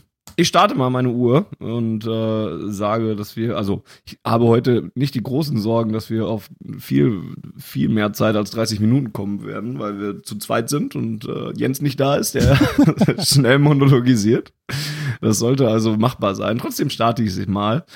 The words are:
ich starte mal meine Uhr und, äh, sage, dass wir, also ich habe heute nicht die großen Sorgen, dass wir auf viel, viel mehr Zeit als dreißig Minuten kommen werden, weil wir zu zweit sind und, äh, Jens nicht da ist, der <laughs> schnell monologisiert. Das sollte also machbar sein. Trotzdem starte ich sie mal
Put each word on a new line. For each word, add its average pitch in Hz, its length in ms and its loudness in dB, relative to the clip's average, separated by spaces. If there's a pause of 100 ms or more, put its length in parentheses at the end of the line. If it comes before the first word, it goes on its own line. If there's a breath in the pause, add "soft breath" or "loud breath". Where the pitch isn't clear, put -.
(360)
ich 170 120 2
starte 202 260 2
mal 127 160 0
meine 127 200 0
Uhr 123 360 2 (140)
und, 113 480 -4
äh, 110 640 -4
sage, 107 440 -2
dass 101 200 -8
wir, 113 200 -2
also 98 280 -2 (200 loud breath)
ich - 220 -20
habe 117 200 2
heute 117 500 2
nicht 135 180 -2
die 120 80 -2
großen 135 380 -2
Sorgen, 113 340 0
dass 110 160 -6
wir 110 180 -2
auf 107 220 -6 (300)
viel, 131 420 0 (340)
viel 156 320 -4
mehr 107 260 0
Zeit 110 220 2
als 104 140 -2
dreißig 110 300 -4
Minuten 117 340 2
kommen 101 320 -6
werden, 110 320 -10
weil 104 220 -8
wir 101 240 -8
zu 104 160 -12
zweit 113 300 -4
sind 160 260 -4
und, 113 300 -6
äh, 120 300 -8
Jens 127 260 -2
nicht 139 180 -2
da 139 160 2
ist, - 180 -2
der 131 240 4 (320)
<laughs> - 300 2
schnell 139 400 4
monologisiert. 131 920 4 (680 loud breath)
Das 107 160 2
sollte 127 300 2
also 110 300 2
machbar 110 360 0
sein. 101 240 -2
Trotzdem 208 320 -4
starte 113 320 0
ich 98 140 0
sie 98 100 -4
mal 104 400 0 (100)